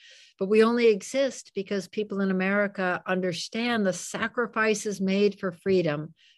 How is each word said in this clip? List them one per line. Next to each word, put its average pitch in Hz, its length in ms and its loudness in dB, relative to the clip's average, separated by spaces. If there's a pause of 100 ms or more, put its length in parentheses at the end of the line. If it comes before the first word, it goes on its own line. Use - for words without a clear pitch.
(400)
But 190 80 -2
we 220 160 6
only 233 240 4
exist 247 640 0
because 196 320 -6
people 208 340 -6
in 190 120 0
America 196 760 0
understand 190 800 -2
the 185 60 2
sacrifices 220 1080 -2
made 196 380 2
for 185 140 -4
freedom 165 600 0 (240)